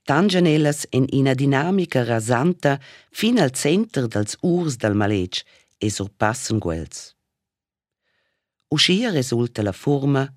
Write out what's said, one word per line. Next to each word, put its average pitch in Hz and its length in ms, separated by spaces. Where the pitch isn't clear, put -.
tangian 180 420
ellas 151 460
en 131 160
ina 135 260
dinamica 143 680
rasanta 123 800
fin 233 280
al 135 160
center 156 520
dals 107 340
urs 160 340
del 107 180
maletg 101 460
e 107 100
surpassan 107 720
quels. 82 560
Uscia 185 380
resulta 123 540
la 101 80
forma 139 640